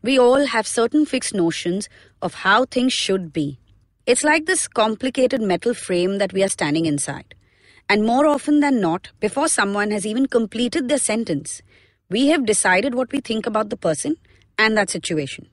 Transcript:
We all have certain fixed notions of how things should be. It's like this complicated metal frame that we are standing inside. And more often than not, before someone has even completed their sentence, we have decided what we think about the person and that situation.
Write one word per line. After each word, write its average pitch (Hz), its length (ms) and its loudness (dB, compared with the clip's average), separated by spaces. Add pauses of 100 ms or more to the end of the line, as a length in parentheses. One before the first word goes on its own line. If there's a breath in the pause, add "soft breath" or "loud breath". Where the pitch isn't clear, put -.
We 262 160 2
all 254 260 6
have 226 220 -2
certain 285 400 2
fixed - 280 -4
notions 175 540 -2 (320 soft breath)
of 175 140 -6
how 214 320 2
things 254 260 0
should 185 400 -2
be. 143 260 -4 (460)
It's 247 180 2
like 311 220 2
this 359 240 -2
complicated 240 720 0
metal 196 320 0
frame 190 460 -2
that 190 160 -2
we 190 80 2
are 180 80 2
standing 160 340 0
inside. 147 500 -4 (540 soft breath)
And 208 160 2
more 247 220 4
often 294 340 2
than 285 180 2
not, 175 300 -2 (120)
before 269 280 -2
someone 208 420 0
has 208 140 -2
even 233 220 0
completed 240 640 -2
their 285 80 2
sentence, 208 640 -4 (480 soft breath)
we 240 160 2
have 294 180 2
decided 208 500 2
what 247 160 -4
we 277 100 -4
think 220 260 -4
about 214 240 -2
the 233 80 -6
person - 380 -2 (420 soft breath)
and 220 180 4
that 202 140 0
situation. 156 640 -6